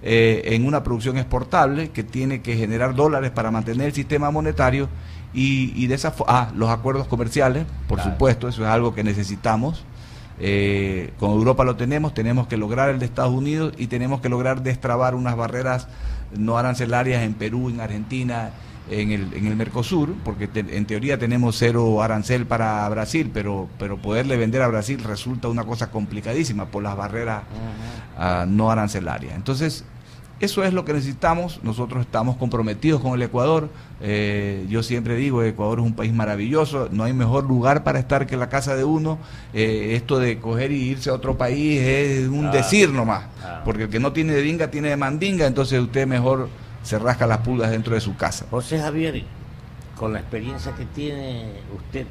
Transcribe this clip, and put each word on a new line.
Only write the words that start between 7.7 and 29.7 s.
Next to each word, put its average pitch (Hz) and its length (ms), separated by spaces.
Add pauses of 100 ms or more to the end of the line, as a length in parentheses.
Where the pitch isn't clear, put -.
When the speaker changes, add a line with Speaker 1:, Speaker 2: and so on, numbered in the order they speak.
Speaker 1:
por 101 80
Speaker 2:
Claro. 95 160
Speaker 1:
supuesto, 123 340
eso 110 160
es 110 60
algo 117 260
que 107 80
necesitamos. 107 800 (560)
Eh, 98 800
con 104 120
Europa 127 340
lo 123 120
tenemos, 143 360
tenemos 117 360
que 120 80
lograr 117 340
el 131 80
de 123 80
Estados 123 260
Unidos 147 460
y 123 80
tenemos 123 340
que 127 80
lograr 123 340
destrabar 127 520
unas 127 220
barreras 123 500 (500)
no 113 220
arancelarias 123 640
en 107 120
Perú, 117 360
en 117 100
Argentina, 113 720 (400)
en 104 220
el, 98 200
en 104 140
el 107 100
Mercosur, 123 560 (120)
porque 104 240
te-, 104 280
en 104 100
teoría 110 320
tenemos 120 380
cero 113 460
arancel 113 440
para 110 420
Brasil, 110 440
pero, 101 360 (100)
pero 101 180
poderle 113 400
vender 117 260
a 127 60
Brasil 113 340
resulta 117 460
una 117 160
cosa 117 260
complicadísima 110 760
por 101 160
las 101 140
barreras, 107 480
Speaker 2:
Ujú. 110 800
Speaker 1:
ah, 87 240
no 107 240
arancelarias. 90 680
Entonces, 131 480 (560)